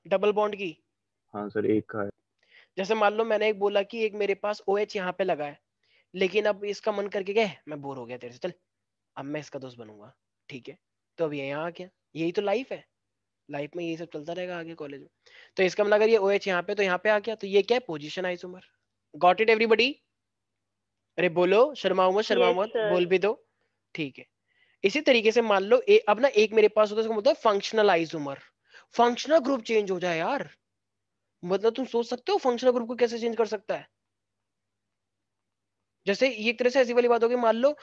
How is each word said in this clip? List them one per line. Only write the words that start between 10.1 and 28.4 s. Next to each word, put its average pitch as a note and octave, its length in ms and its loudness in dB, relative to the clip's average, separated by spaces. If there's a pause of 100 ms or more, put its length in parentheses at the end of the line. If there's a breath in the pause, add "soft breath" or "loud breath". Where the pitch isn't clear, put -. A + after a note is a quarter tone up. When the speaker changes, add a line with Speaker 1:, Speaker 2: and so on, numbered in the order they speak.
Speaker 1:
ठीक C3 200 -16
है, D3+ 80 -20 (400)
तो E3 80 -2
अब D3 80 -6
ये C#3 140 -6
यहाँ D3 180 -6
आ F3 40 -8
गया। F3+ 200 -14 (260)
यही E3 160 -2
तो G3+ 100 -2
लाइफ G3+ 300 -2
है, D#3+ 120 -12 (680)
लाइफ D3 260 -8
में F3 100 -8
यही E3 120 -6
सब E3 160 -12
चलता D#3 200 -10
रहेगा F3+ 260 -8
आगे E3 140 -12
कॉलेज C#3+ 280 -14
में। - 80 -20 (480 soft breath)
तो F#3+ 60 2
इसका F#3 200 2
मतलब G#3 120 6
अगर A3 140 4
ये A3+ 80 6
ओएच G3 300 0
यहाँ F3 160 -2
पे, G3+ 120 -6
तो G#3 80 0
यहाँ F3+ 140 0
पे G#3+ 120 0
आ G#3+ 100 4
गया, G#3+ 160 -6
तो G3+ 120 -10
ये G3 140 4
क्या A#3 140 2
है? B3+ 40 0
पोजीशन D#3+ 460 -8
आइसोमर। F3+ 360 -10 (520)
Got F3+ 280 6
it A3 80 4
everybody? A3+ 440 4 (1200)
अरे F3 120 2
बोलो, F#3 460 2
शर्माओ F#3 360 2
मत, G#3 120 0
शर्माओ A#3 280 2
Speaker 3:
यस, F3+ 60 -2
Speaker 1:
मत, G#3 120 -2
Speaker 3:
सर। A3 200 -2
Speaker 1:
बोल F3+ 160 2
भी F3+ 140 2
दो, G3+ 140 0 (640)
ठीक C#3+ 240 -10
है। B2+ 60 -20 (580)
इसी G3 180 0
तरीके A#3 300 4
से A#3 100 2
मान G3+ 220 2
लो A3+ 260 2
ए-, G#3+ 200 8
अब G#3+ 100 2
ना C4+ 80 4
एक G#3+ 260 2
मेरे G#3+ 140 6
पास G#3+ 220 2
होता G#3 100 -4
है, - 20 0
उसको A3 120 -4
बोलते G#3+ 160 2
हैं D#4 60 2
फंक्शनल G#3 540 2
आइसोमर। D#3 500 -2 (560 soft breath)